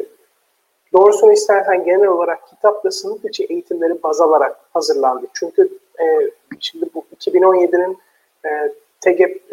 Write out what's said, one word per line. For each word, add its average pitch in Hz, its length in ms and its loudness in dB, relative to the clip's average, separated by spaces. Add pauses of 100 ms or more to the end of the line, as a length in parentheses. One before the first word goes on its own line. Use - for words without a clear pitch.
(920)
doğrusunu 208 400 6
istersen 196 520 0
genel 190 220 2
olarak 170 420 -2
kitap 208 360 -2
da 190 60 0
sınıf 214 340 -10
içi 202 200 -8
eğitimleri 170 580 -6
baz 156 180 -2
alarak 151 360 2 (160)
hazırlandı. 139 600 -2
Çünkü, - 460 -2 (220)
e, 165 40 -2 (560)
şimdi - 340 -10
bu 320 180 -12
iki - 220 -8
bin 180 80 4
on 185 120 4
yedinin, 180 440 -2 (480)
e, 151 260 -6 (280)
tegep, 180 420 0 (100)